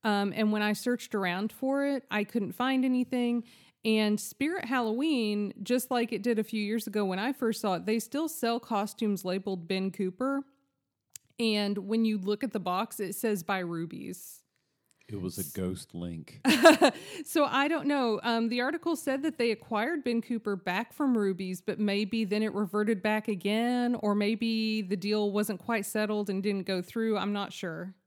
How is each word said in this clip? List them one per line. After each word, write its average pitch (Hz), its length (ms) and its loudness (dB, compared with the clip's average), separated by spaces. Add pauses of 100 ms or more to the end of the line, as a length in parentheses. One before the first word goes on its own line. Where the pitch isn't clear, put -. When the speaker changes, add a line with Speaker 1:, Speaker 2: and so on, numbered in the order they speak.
Speaker 1:
Um, 202 280 2
and 214 200 2
when 214 80 2
I 208 100 2
searched 240 420 -2
around 196 380 0
for 277 340 0
it, 277 240 -2
I 214 140 0
couldn't 202 300 -4
find 262 320 2
anything. 247 580 0 (400)
And 214 360 2
Spirit 320 460 -4
Halloween, 226 880 0 (100)
just 247 260 0
like 240 240 0
it 214 80 -4
did 226 160 2
a 214 60 2
few 214 180 -2
years 208 240 -2
ago 208 180 0
when 185 140 0
I 233 160 0
first 226 280 0
saw 202 120 2
it, 180 140 -2
they 220 100 2
still 294 320 -2
sell 233 300 0
costumes 208 680 -2
labeled 185 420 -4
Ben 190 220 0
Cooper. 254 540 -2 (960)
And 208 400 0
when 220 260 0
you 214 140 2
look 202 240 -2
at 214 100 -2
the 220 60 -2
box, 185 400 -2
it 196 160 -4
says 214 260 0
by 190 180 -2
Ruby's. 170 840 -8 (640)
Speaker 2:
It 104 120 -8
was 92 200 -6
a 92 40 -4 (160)
ghost 92 360 -4
link. 85 500 -10
Speaker 1:
<laughs> 294 480 8 (320)
So 302 200 2
I 277 220 2
don't 302 200 0
know. 262 360 2
Um, 226 260 2
the 240 120 -2
article 320 340 0
said 269 280 -2
that 311 140 -2
they 233 140 2
acquired 233 520 -2
Ben 233 180 0
Cooper 214 340 -2
back 190 380 -2
from 262 240 2
Ruby's, 190 440 0
but - 180 -4
maybe 208 460 2
then 208 180 0
it 220 100 -2
reverted 208 480 0
back 214 260 0
again, 240 680 0
or 208 200 0
maybe 220 680 0
the 190 160 -2
deal 208 340 0
wasn't 208 280 0
quite 220 260 -2
settled 208 440 -2
and 196 120 0
didn't 196 240 0
go 185 160 -2
through. 220 360 0
I'm 196 160 0
not 202 200 -4
sure. 175 400 -8 (120)